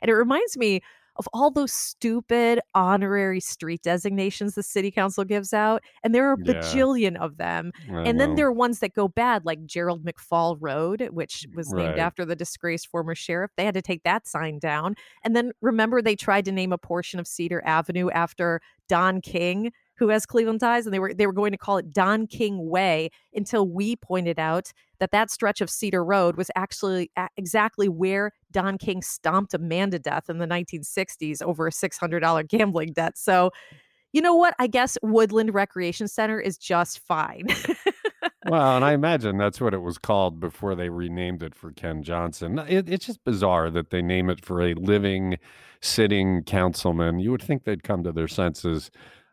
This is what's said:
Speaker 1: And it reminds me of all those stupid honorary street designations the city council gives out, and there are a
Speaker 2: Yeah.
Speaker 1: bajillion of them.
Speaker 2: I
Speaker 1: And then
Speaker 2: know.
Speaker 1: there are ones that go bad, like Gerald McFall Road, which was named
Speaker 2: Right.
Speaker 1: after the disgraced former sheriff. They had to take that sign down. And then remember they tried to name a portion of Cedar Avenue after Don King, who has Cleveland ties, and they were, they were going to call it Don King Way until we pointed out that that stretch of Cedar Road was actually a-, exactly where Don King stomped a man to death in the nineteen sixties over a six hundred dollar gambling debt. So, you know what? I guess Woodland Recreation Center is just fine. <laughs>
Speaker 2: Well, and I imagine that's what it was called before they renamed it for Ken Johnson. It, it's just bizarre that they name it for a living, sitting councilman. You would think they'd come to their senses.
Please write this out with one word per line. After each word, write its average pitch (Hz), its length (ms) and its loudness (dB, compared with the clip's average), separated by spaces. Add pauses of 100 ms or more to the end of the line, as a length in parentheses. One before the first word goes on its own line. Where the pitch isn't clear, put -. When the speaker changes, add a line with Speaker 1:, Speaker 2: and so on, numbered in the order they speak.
Speaker 1:
And - 60 2
it - 60 6
reminds 269 420 2
me 202 260 0 (340)
of - 160 -8
all 277 180 2
those 277 220 0
stupid 233 880 0 (160)
honorary 190 640 2
street 165 420 -8
designations 196 720 -2
the 208 80 -4
city 196 280 -2
council 196 340 -2
gives 196 280 -2
out, 220 300 2 (220)
and 226 100 4
there 262 140 6
are 269 60 4
a - 100 2
Speaker 2:
Yeah. 247 100 2
Speaker 1:
bajillion 247 600 2
of 160 220 -6
them. 170 340 -4 (180)
Speaker 2:
I 165 120 -4
Speaker 1:
And 233 180 2
then 294 100 4
Speaker 2:
know. 302 60 -2
Speaker 1:
there 294 100 4
are 254 60 4
ones 240 260 0
that 190 160 -4
go 202 140 2
bad, 226 360 2
like 160 220 -6
Gerald 170 380 -4
McFall 170 560 0
Road, 165 500 -2
which 165 340 -8 (100)
was 160 180 -8
named 85 180 -2
Speaker 2:
Right. 156 80 -4
Speaker 1:
after 170 260 -4
the 165 120 -4
disgraced 170 500 -6
former 165 300 -6
sheriff. 180 400 -4
They 185 80 -2
had 208 100 0
to 185 80 -4
take 175 220 -6
that 185 240 0
sign 156 320 -6
down. 160 340 -2 (300)
And 226 100 0
then 240 160 2 (100)
remember 226 400 2
they 214 140 2
tried 202 300 0
to 190 80 -4
name 185 200 -2
a 175 60 0
portion 175 400 -6
of 170 80 -8
Cedar 170 380 -4
Avenue 170 460 0
after 170 500 0 (280)
Don 185 320 2
King, 185 520 -4 (240)
who 226 140 2
has 214 140 2
Cleveland 220 360 0
ties, 240 260 2
and 196 80 -4
they 190 60 0
were, 190 120 -2
they 202 140 6
were 190 60 2
going 208 180 0
to 196 80 -4
call 202 200 0
it 160 140 -6
Don 214 360 4
King 196 400 -4
Way 165 420 2 (240)
until 202 340 0
we 202 280 -2
pointed 170 420 -2
out 160 340 -2 (280)
that 190 100 0
that 208 200 2
stretch 208 300 0
of 185 80 -2
Cedar 190 360 -2
Road 175 320 4
was 180 180 -4
actually 185 640 -4
a-, 185 200 -2
exactly 208 520 0
where 190 420 0 (220)
Don 190 260 -2
King 185 240 -4
stomped 190 520 -2
a 170 40 -4
man 170 320 0
to 175 80 -2
death 147 320 -4
in 165 80 -6
the 170 80 -2
nineteen 170 380 -4
sixties - 580 -6
over 160 240 -2
a 160 60 -2
six - 260 -6
hundred 170 220 -2
dollar 160 240 2
gambling 170 480 0
debt. 165 260 -4
So, 185 320 4 (640)
you 302 100 4
know 349 140 6
what? 339 220 6
I 254 100 2
guess 254 340 0
Woodland 220 500 4
Recreation 196 560 -2
Center 220 320 -2
is 196 160 -4
just - 440 -2
fine. 170 520 -4
<laughs> - 60 -2 (920)
Speaker 2:
Well, 135 280 4
and 127 80 4
I 147 80 4
imagine 139 440 0
that's 104 240 0
what 110 140 0
it 92 80 -4
was 87 160 -6
called 92 420 0
before 90 340 -4
they 87 140 -4
renamed 87 540 -6
it 80 120 -10
for 82 160 -18
Ken 80 320 -8
Johnson. 85 580 -4
It, 175 280 -2
it's 185 160 -4
just - 200 -10
bizarre 90 460 2
that 82 200 -4
they 90 100 -2
name 90 300 0
it 87 120 -6
for 87 200 -2
a 87 120 2
living, 95 600 0 (460)
sitting 95 640 2
councilman. 85 720 0
You 101 140 -2
would 123 100 -4
think 139 220 -2
they'd 101 180 -4
come 92 220 -2
to 87 80 -4
their 80 160 -2
senses. 82 600 -2 (420)